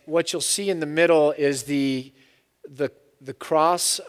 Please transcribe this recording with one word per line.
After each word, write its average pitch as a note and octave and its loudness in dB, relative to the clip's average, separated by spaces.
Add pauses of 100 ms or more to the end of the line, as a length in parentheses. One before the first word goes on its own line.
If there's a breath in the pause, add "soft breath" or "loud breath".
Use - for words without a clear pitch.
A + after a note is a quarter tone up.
what E3 -2
you'll D#3+ -4
see G3 -2
in F3 -2
the D#3 -6
middle D#3 4
is C#3+ -2
the, C3+ -4 (560 soft breath)
the, C#3 -6 (300)
the B2+ -14
cross, E3 0